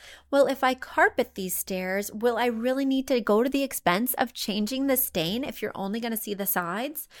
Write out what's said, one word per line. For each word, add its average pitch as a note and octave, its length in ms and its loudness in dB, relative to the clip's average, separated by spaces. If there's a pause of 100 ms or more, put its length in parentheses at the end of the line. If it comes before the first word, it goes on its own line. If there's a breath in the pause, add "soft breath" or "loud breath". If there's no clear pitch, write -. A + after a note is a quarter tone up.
(320 loud breath)
well, C#4 160 6
if C4+ 160 0
I C4 100 4
carpet D#4 600 0
these F#3 200 -4
stairs, F#3+ 560 -4
will A3+ 260 0
I A#3+ 100 2
really B3 380 0
need C4+ 240 0
to A#3+ 120 4
go G#3+ 220 4
to C#4 60 2
the C#4 120 2
expense A#3+ 540 0
of - 180 -2
changing A#3+ 540 -2
the C4 100 4
stain G3+ 460 -2
if - 180 -10
you're G#3 140 -4
only G3 240 -4
gonna A3+ 180 -4
see G#3+ 160 -6
the G3 140 -4
sides?" G3 600 -4 (120 loud breath)